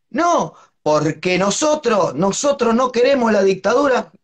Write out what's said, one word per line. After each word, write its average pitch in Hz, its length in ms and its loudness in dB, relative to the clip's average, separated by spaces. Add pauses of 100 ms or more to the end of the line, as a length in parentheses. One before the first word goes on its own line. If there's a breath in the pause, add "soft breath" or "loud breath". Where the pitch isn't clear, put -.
(100)
No, 285 440 -2 (280 soft breath)
porque 156 560 0
nosotros, 202 760 0
nosotros 226 600 0
no 254 180 0
queremos 240 400 2
la 202 120 2
dictadura, 226 680 0 (140)